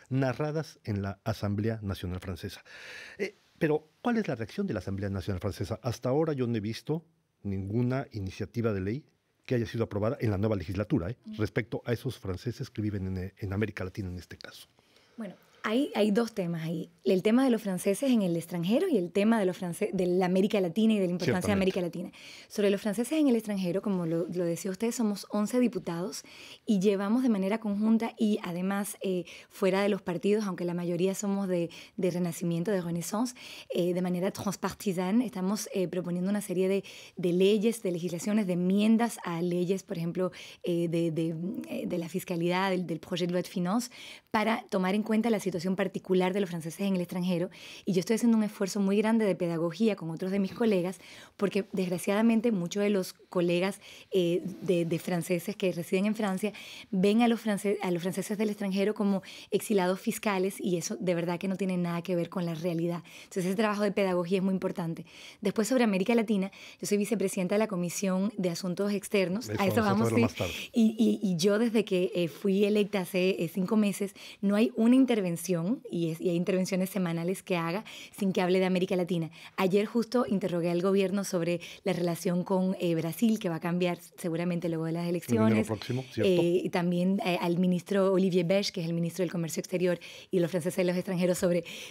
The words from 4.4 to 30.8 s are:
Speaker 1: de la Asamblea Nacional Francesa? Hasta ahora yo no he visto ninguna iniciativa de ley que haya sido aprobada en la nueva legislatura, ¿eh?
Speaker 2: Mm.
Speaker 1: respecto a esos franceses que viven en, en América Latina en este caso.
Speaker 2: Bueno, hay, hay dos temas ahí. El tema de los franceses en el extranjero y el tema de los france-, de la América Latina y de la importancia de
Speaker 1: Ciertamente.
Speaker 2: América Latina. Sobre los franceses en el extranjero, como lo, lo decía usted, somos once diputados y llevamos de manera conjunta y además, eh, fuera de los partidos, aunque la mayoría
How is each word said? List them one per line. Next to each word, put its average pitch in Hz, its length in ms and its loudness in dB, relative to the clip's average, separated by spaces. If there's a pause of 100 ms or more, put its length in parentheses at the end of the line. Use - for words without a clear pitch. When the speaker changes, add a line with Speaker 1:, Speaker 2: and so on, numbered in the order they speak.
Speaker 1:
de 151 80 -2
la 98 60 -2
Asamblea 98 300 -4
Nacional 95 300 -4
Francesa? 104 420 -4
Hasta 123 260 -4
ahora 156 240 2
yo 127 140 0
no 117 100 -2
he 110 40 0
visto 113 440 -6 (380)
ninguna 107 720 -2
iniciativa 107 600 -2
de 98 80 0
ley 107 240 -4 (420)
que 131 80 0
haya 117 120 0
sido 113 180 -2
aprobada 107 360 0
en 117 100 2
la 95 80 2
nueva 107 160 2
legislatura, 95 560 0
¿eh? 127 140 -8
Speaker 2:
Mm. - 120 -12
Speaker 1:
respecto 110 480 -2
a 123 80 -2
esos 117 260 -4
franceses 101 520 -8
que - 120 -6
viven 104 240 -2
en, 92 300 -4
en 98 160 -6
América 104 320 -2
Latina 92 240 -8
en 90 100 -8
este - 180 -14
caso. - 320 -20 (480)
Speaker 2:
Bueno, 208 180 -12 (280)
hay, 262 320 0
hay 214 160 4
dos 226 220 2
temas 170 300 -4
ahí. 165 280 -4 (140)
El 185 180 4
tema 233 220 4
de 269 60 4
los 220 100 2
franceses 196 500 0
en 233 120 4
el 175 140 2
extranjero 180 520 0
y 302 80 2
el 175 160 0
tema 220 260 4
de 202 60 2
los 185 160 0
france-, 180 320 -4
de 185 140 0
la 180 180 2
América 190 340 4
Latina 214 360 4
y 208 40 2
de 190 80 2
la 175 60 0
importancia 170 220 0
de 180 80 0
Speaker 1:
Ciertamente. 196 360 2
Speaker 2:
América - 40 0
Latina. 175 300 -6 (360)
Sobre 202 220 2
los 196 100 2
franceses 233 380 0
en 294 100 6
el 240 80 6
extranjero, 196 460 -2
como 180 240 0
lo, 165 220 0
lo 180 160 -2
decía 170 260 -2
usted, 226 200 -2
somos 214 400 -2
once 208 300 0
diputados 185 640 -2 (420)
y 202 160 4
llevamos 202 420 2
de 262 60 2
manera 196 300 0
conjunta 220 600 2
y 214 240 2
además, 190 600 -4
eh, 180 220 -2 (260)
fuera 190 320 2
de 202 80 2
los 190 100 0
partidos, 202 460 0
aunque 180 180 -4
la 175 80 -2
mayoría 175 420 0